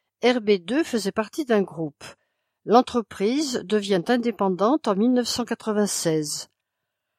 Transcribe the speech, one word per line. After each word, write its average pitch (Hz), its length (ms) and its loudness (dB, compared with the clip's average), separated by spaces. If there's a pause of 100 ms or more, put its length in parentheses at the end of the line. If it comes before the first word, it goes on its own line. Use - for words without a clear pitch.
(240)
R 240 180 2
B 202 160 2
deux 202 260 -2
faisait 202 280 -2
partie 220 340 -6
d'un 226 160 4
groupe. 160 420 -6 (640)
L'entreprise 247 960 0
devient 196 440 0
indépendante 233 800 0
en 208 80 2
mille 233 180 2
neuf 247 140 0
cent - 180 -4
quatre-vingt-seize. 196 1040 -2 (720)